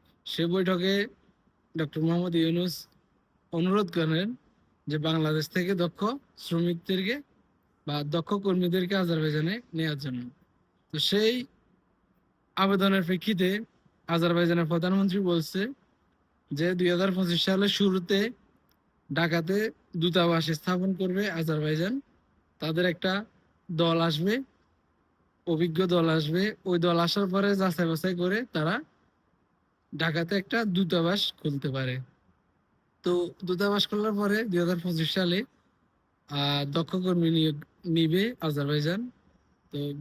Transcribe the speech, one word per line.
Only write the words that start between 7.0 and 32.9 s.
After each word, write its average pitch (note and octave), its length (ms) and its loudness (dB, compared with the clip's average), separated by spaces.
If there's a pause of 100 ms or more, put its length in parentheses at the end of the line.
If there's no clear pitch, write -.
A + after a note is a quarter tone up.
বা D3 160 -2
দক্ষ D#3+ 300 -2
কর্মীদেরকে F#3 600 0
আজারবাইজানে E3 680 0 (120)
নেয়ার D#3+ 240 -2
জন্য। B2+ 320 -6 (640)
তো D#3 80 -4
সেই A3 460 2 (1120)
আবেদনের G3 480 4
প্রেক্ষিতে F#3 600 0 (440)
আজারবাইজানের E3+ 580 2
প্রধানমন্ত্রী F#3 540 2
বলছে F3+ 480 0 (840)
যে E3+ 240 0
দুই F3+ 160 2
হাজার F#3+ 200 2
পঁচিশ F3+ 340 0
সালের G3 240 2
শুরুতে G3 600 2 (840)
ঢাকাতে E3+ 580 0 (260)
দূতাবাস E3+ 540 2
স্থাপন F3+ 420 -2
করবে F#3+ 380 -2
আজারবাইজান। D#3+ 720 -2 (580)
তাদের D#3+ 260 -2
একটা F#3 400 -2 (460)
দল E3 300 2
আসবে, E3+ 420 0 (1040)
অভিজ্ঞ E3+ 380 2
দল E3+ 240 4
আসবে। D#3+ 460 0 (100)
ওই F3+ 140 2
দল E3+ 200 2
আসার F#3 280 0
পরে G3 280 2
যাচাই F#3 320 0
বাছাই E3 280 -2
করে F#3+ 380 -2
তারা E3+ 280 -2 (1160)
ঢাকাতে E3 380 0
একটা A3+ 300 0
দূতাবাস F3+ 760 0
খুলতে C#3+ 280 -4
পারে। C3 300 -4 (1040)